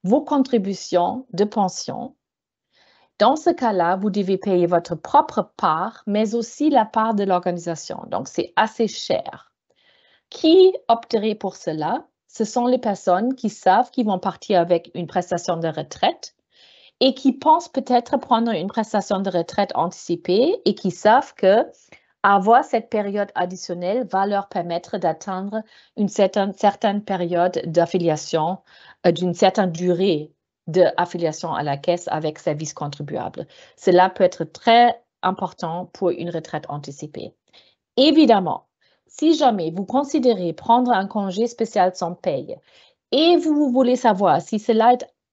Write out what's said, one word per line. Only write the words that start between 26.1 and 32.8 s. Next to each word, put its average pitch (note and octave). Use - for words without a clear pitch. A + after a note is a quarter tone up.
certaine G3+
période F3+
d'affiliation, E3
euh, E3+
d'une E3+
certaine F#3+
durée F3
d'affiliation E3+
à C#3
la C#3+
caisse F3
avec D#3
service D3+
contribuable. -